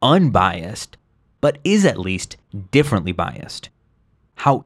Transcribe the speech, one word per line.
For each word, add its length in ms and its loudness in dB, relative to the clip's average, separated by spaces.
unbiased, 920 0
but 240 0
is 200 4
at 140 2
least 380 -6
differently 400 2
biased. 580 -8
How 300 0